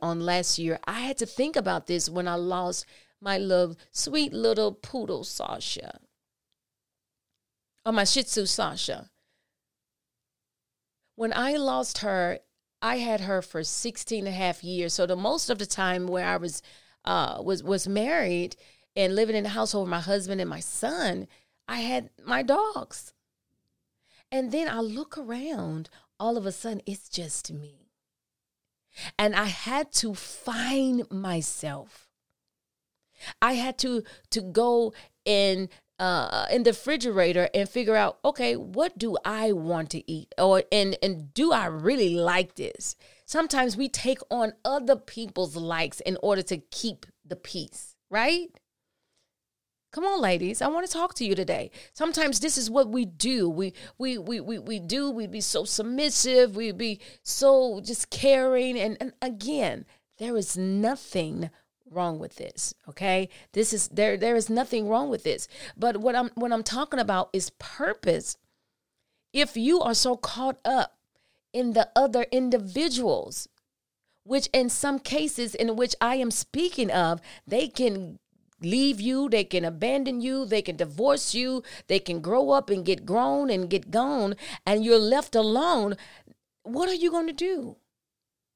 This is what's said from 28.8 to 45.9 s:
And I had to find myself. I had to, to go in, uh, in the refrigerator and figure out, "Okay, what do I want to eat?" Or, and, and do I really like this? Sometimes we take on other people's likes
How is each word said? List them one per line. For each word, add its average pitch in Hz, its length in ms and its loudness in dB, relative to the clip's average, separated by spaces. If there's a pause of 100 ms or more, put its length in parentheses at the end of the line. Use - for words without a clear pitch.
And 208 160 2
I 208 120 2
had 262 480 -4
to 214 200 0
find 247 960 -2
myself. 165 960 -6 (1300)
I 247 140 4
had 254 240 -2
to, 247 240 -2 (280)
to 226 100 -2
go 226 520 2 (320)
in, 196 440 2 (300)
uh, 165 520 0
in 240 140 2
the 233 60 6
refrigerator 196 840 2
and 202 140 2
figure 220 260 0
out, 208 300 2
"Okay, 247 320 0
what 233 420 -2
do 208 260 -2
I 214 280 0
want 160 380 -2
to - 200 -8
eat?" 156 260 -10
Or, 190 360 6
and, 196 300 4
and 160 300 -2
do 311 200 2
I 208 140 2
really 170 500 2
like 175 400 2
this? - 400 -8 (280)
Sometimes 269 520 0
we 262 120 -2
take 262 300 0 (100)
on 220 260 0 (100)
other 262 320 4
people's 185 580 -6
likes 165 460 -2